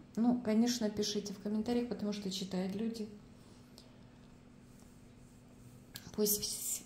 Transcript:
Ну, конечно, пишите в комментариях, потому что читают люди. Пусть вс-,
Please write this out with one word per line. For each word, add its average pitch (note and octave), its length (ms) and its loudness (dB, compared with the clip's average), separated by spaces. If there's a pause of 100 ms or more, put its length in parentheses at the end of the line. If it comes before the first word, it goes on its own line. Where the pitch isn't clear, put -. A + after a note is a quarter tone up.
(140)
Ну, B3 260 4
конечно, A3 500 4
пишите G3+ 440 -2
в - 60 -12
комментариях, A#3 480 0
потому G3+ 240 -2
что G3+ 180 -4
читают F#3 460 -2
люди. A3 320 -2 (3000)
Пусть G#3 260 4
вс-, - 460 -4